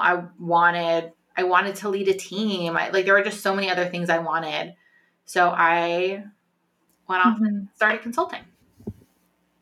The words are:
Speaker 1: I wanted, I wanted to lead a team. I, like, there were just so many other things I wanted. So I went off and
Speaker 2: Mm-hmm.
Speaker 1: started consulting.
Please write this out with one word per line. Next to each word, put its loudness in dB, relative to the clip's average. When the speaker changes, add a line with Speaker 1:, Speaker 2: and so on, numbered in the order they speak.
Speaker 1:
I 0
wanted, 2
I 0
wanted 2
to -6
lead 0
a 4
team. -4
I, 0
like, 0
there 4
were 4
just -6
so 0
many -2
other 0
things -4
I 2
wanted. -4
So 2
I 0
went 2
off 4
and 2
Speaker 2:
Mm-hmm. -6
Speaker 1:
started 0
consulting. -4